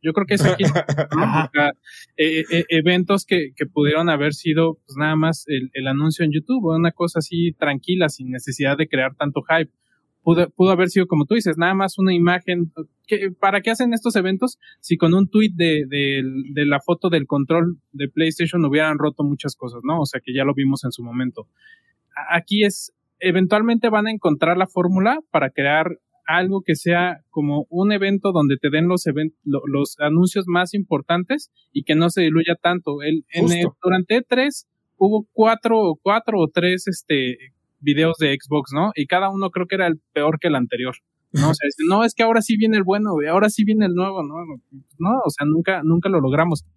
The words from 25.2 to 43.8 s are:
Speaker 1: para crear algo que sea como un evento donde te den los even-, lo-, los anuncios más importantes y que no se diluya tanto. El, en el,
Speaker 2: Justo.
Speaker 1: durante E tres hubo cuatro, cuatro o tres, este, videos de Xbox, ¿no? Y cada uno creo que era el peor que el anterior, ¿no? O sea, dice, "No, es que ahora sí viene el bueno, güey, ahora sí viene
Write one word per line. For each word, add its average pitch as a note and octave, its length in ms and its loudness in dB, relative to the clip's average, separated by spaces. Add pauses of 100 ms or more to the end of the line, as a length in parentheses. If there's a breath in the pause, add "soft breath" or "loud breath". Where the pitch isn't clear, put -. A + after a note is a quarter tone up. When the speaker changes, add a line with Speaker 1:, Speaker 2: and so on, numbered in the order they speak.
Speaker 1:
para C#3+ 200 0
crear D3+ 480 0 (280)
algo F#3 360 0
que E3+ 120 0
sea F3 560 0
como D3 400 -2
un F#3+ 220 0
evento G3 400 0
donde C#3+ 260 2
te D3 100 -2
den D#3 200 2
los F3+ 180 0
even-, D#3 260 -2 (120)
lo-, C#3+ 220 -2
los C#3 340 -4
anuncios F3 460 2
más F3 280 -2
importantes F3+ 760 -4 (220)
y - 120 -6
que D#3 100 0
no E3 160 2
se F#3+ 120 -2
diluya E3 380 2
tanto. E3+ 420 -2
El, D#3 280 -2
en E3+ 200 0
el, E3+ 140 2
Speaker 2:
Justo. - 180 -4
Speaker 1:
durante F#3 340 2
E B3+ 120 2
tres C4 400 -2 (300)
hubo G#3+ 340 2
cuatro, A3 720 2
cuatro G#3+ 380 0
o D#3+ 80 2
tres, F3+ 400 0
este, C3+ 500 -2 (420)
videos D3+ 380 2
de C#3+ 200 0
Xbox, C3+ 360 -4
¿no? F3+ 200 0
Y C#3+ 120 -4
cada F#3+ 240 0
uno G3 200 -4
creo F3+ 160 -4
que F#3+ 100 -6
era F#3 100 0
el D#3+ 140 -2 (120)
peor D3+ 280 0
que F3 80 -2
el D3 80 2
anterior, B2 400 -4 (360)
¿no? D3 180 2
O D#3 40 2
sea, D3 120 -4
dice, C#3+ 220 -4
"No, G3+ 160 2
es A3+ 100 0
que A3+ 100 2
ahora A3+ 180 2
sí A3 140 0
viene A3 200 2
el G3+ 60 2
bueno, G3+ 300 0
güey, D3+ 160 -2
ahora G3 220 4
sí G#3+ 140 0
viene G#3+ 220 2